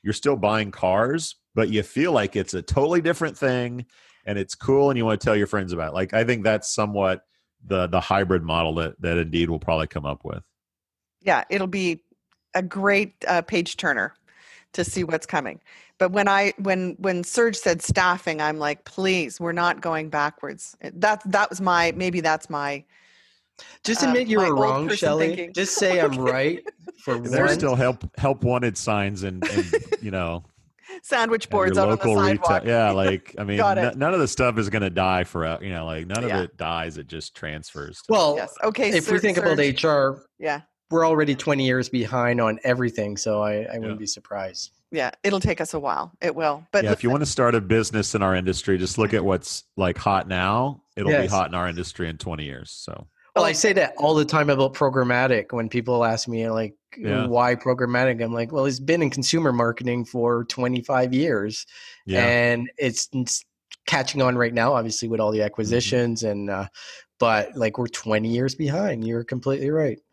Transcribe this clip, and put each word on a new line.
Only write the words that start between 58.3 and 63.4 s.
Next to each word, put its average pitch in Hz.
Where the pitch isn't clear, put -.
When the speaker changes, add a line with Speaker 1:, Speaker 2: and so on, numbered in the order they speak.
Speaker 3:
like, 117
"Well, 139
it's 131
been 160
in 147
consumer 143
marketing 120
for 120
twenty-five 127
years, 113
Speaker 1:
Yeah. 95
Speaker 3:
and 120
it's, 127
it's 127